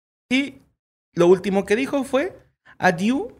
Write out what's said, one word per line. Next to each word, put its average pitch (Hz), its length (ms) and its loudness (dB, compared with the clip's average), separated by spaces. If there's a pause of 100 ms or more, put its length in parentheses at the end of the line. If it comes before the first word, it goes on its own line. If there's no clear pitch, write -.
(300)
y 269 260 -2 (580)
lo 170 140 2
último 190 360 2
que 208 120 -2
dijo 269 280 -4
fue, 302 320 -4 (420)
"Adieu, 214 600 0